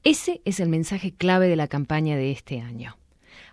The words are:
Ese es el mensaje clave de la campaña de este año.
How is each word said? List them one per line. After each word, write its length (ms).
Ese 400
es 160
el 80
mensaje 440
clave 360
de 80
la 100
campaña 500
de 140
este 300
año. 380